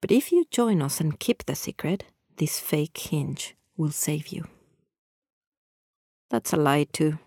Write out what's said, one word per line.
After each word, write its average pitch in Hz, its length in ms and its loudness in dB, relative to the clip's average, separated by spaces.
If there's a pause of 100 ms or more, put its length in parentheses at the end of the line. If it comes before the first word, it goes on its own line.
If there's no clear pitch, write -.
But - 100 2
if 262 200 4
you 349 200 6
join 220 300 4
us 139 200 -2
and 156 180 -2
keep - 260 -2
the 143 100 -4
secret, - 500 -4 (320)
this - 220 -2
fake - 380 -2
hinge 143 580 -6 (200)
will 151 160 0
save 151 360 -4
you." - 160 -10 (1900)
That's - 240 -2
a 180 40 2
lie 147 260 4
too. 156 440 0